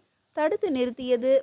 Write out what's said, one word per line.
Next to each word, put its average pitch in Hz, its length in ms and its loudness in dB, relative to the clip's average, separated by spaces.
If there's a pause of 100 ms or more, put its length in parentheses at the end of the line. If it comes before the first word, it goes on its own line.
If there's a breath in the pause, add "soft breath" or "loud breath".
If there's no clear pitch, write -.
(340)
தடுத்து 339 360 -2
நிறுத்தியது 254 720 0